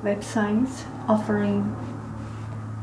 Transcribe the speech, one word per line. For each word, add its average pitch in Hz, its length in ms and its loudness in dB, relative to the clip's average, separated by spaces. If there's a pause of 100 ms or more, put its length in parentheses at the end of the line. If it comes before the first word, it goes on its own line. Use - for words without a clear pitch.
websites 208 840 2 (240)
offering 208 680 4 (1080)